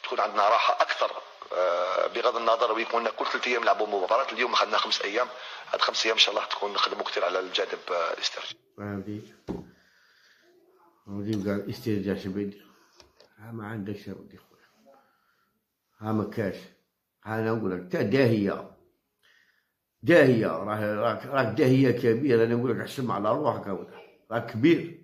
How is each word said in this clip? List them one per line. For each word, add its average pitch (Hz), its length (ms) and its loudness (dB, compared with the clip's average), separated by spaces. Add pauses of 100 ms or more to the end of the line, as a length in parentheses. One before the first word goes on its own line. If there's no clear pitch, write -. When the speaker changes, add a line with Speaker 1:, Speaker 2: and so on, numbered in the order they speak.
Speaker 1:
تكون 117 160 -4
عندنا 104 220 0
راحة 107 400 4
akthar، - 300 2 (460)
آه، 90 500 2
بغض 117 280 0
النظر 113 360 2
ويكون 113 320 0
كل 117 220 -2
ثلاثة 123 260 -2
أيام 117 100 2
نلعبوا 104 260 4
مباراة، 104 460 0
اليوم 117 200 0
أخذنا 104 240 2
خمس 107 240 0
أيام، 110 260 -2 (460)
هاد - 80 -2
خمس - 240 0
أيام 110 100 2
إن - 60 4
شاء 104 140 4
الله 104 100 0
تكون 101 280 -4
نخدموا - 300 -2
كثير 98 220 -2
على 90 140 0
الجانب، 92 520 -4
آه، 85 220 -2
الاسترجاع. - 460 -8 (200)
Speaker 2:
هذه، 104 420 -8 (1900)
هذه 101 420 -4
قال 101 200 -4
استرجاع 101 460 -2
شو 101 140 -8
بيدير؟ 101 360 -8 (760)
ها 110 120 -18
ما 110 160 -10
عندك 104 300 -8
شي - 140 -14
ودي 95 260 -18
خويا، - 580 -20 (1040)
ها 110 120 -4
ما 107 120 2
كاش، 98 320 -4 (680)
ها 110 160 -6
أنا 110 120 0
نقول 104 200 -2
لك 90 200 -8
تا 170 100 -2
داهية، 110 680 2 (1300)
داهية، 127 440 6
راه 104 480 -4
راك، 110 300 -2
راك 131 220 0
داهية 131 440 4
كبيرة، 117 540 4
أنا 117 100 0
نقول 120 160 0
لك 104 100 -2
احشم 117 300 -6
على 101 200 0
روحك 120 360 -2
أولا، 92 200 -8 (440)
راك 117 200 -6
كبير. 131 520 2